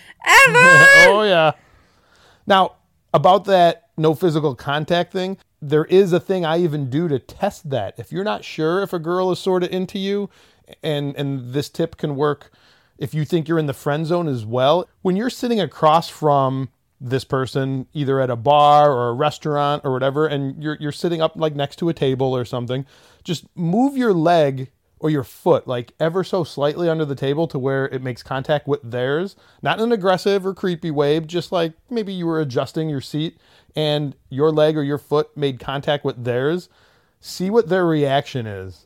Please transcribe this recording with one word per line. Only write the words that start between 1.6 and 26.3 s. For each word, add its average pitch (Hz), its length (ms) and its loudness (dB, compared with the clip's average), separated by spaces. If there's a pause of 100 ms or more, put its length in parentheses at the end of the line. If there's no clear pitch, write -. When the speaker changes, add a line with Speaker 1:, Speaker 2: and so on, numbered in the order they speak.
Speaker 1:
Now, 190 300 4 (360)
about 180 340 6
that 175 500 4
no 160 180 2
physical 151 400 0
contact 156 580 -4
thing, 190 240 -6 (240)
there 151 240 0
is 185 280 4
a 175 80 2
thing 185 240 -4
I 160 140 0
even 147 300 -2
do 156 200 -2
to 139 100 -2
test - 520 -8
that. 113 280 -6
If 113 140 -16
you're 180 120 -6
not 208 200 -6
sure 165 380 -2
if 190 100 -6
a 180 60 -6
girl 180 320 -2
is 175 80 -2
sorta 185 360 -2
into 185 240 -6
you, 196 320 -4 (520)
and, 143 340 -4
and 135 360 -6
this 143 160 -4
tip - 280 -6
can 147 200 -6
work 147 340 -4 (480)
if 143 160 -8
you 151 100 -2
think 160 240 -2
you're 165 100 0
in 156 80 -2
the 139 80 -4
friend 151 320 -4
zone 170 220 -2
as 123 180 -4
well. 131 420 2 (140)
When 185 140 0
you're 233 140 -2
sitting 233 300 -2
across 156 480 2
from 135 600 0 (320)
this 127 240 -4
person, 135 720 -4
either 135 260 -2
at 127 80 0
a 120 80 -4
bar 147 560 6
or 120 160 0
a 117 60 -2
restaurant 147 720 -2
or 135 60 -2
whatever, 131 340 0
and 139 360 -4
you're, 151 180 -6
you're 147 120 -6
sitting 170 300 -4
up, 156 140 0
like, 160 180 -4
next 143 220 -6
to 170 120 -4
a 165 60 -2
table 131 420 -2
or 123 80 -4
something, 127 400 -6 (400)
just - 200 -6 (100)
move 226 420 0
your 240 160 0
leg 156 580 2 (280)
or 156 100 -4
your 147 160 -2
foot, - 420 0
like, 123 320 -8
ever 165 240 -2
so 180 220 -2